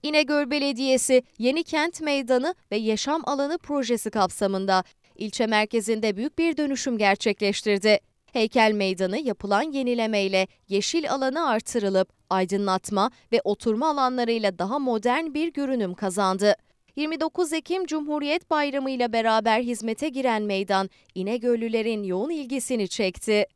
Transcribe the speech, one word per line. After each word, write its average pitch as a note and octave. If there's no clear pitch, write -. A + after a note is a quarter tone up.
İnegöl D4
Belediyesi C4
Yeni C4+
Kent D#4+
Meydanı C#4
ve G#3
Yaşam A3
Alanı C#4+
projesi A#3+
kapsamında G3
ilçe A3
merkezinde G#3+
büyük A#3+
bir E4
dönüşüm C4+
gerçekleştirdi. G3+
Heykel A3
Meydanı F#3+
yapılan G#3
yenilemeyle A3
yeşil G#3
alanı C4+
artırılıp G3+
aydınlatma F#3+
ve A#3
oturma A3+
alanlarıyla A#3
daha G3
modern B3+
bir D#4
görünüm B3+
kazandı. G3
Yirmi D4+
dokuz D#4+
Ekim E4+
Cumhuriyet D4+
Bayramı C#4+
ile A#3+
beraber A3+
hizmete A#3
giren B3
meydan F#3+
İnegöllülerin A3+
yoğun G3
ilgisini A#3+
çekti. G#3